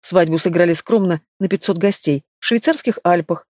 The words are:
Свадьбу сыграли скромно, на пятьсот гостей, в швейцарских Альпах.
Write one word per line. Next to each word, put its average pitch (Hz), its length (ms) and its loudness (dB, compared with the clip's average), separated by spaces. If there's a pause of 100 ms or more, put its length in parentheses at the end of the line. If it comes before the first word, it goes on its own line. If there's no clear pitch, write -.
Свадьбу 165 380 0
сыграли 170 340 2
скромно, 180 480 0 (180)
на 190 80 -2
пятьсот 190 320 -2
гостей, 170 460 -2 (160)
в - 60 -8
швейцарских 233 580 0
Альпах. 175 500 0